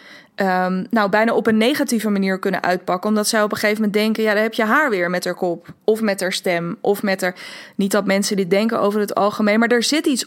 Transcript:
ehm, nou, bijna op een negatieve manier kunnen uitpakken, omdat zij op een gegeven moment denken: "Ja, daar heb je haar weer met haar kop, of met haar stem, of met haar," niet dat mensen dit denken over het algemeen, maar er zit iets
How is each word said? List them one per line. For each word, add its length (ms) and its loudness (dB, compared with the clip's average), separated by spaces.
ehm, 540 0
nou, 200 2
bijna 240 2
op 140 2
een 100 4
negatieve 520 0
manier 300 0
kunnen 240 -2
uitpakken, 460 -2
omdat 180 0
zij 160 2
op 80 0
een 60 -4
gegeven 260 0
moment 180 0
denken: 220 0
"Ja, 100 2
daar 100 2
heb 100 -2
je 100 0
haar 260 2
weer 200 0
met 160 -4
haar 80 -2
kop, 340 -4
of 180 2
met 200 -2
haar 120 -2
stem, 480 -2
of 220 0
met 180 -2
haar," 140 -4
niet 160 0
dat 140 2
mensen 300 0
dit 140 -2
denken 300 2
over 200 0
het 160 -4
algemeen, 440 2
maar 80 2
er 160 2
zit 220 -2
iets 220 0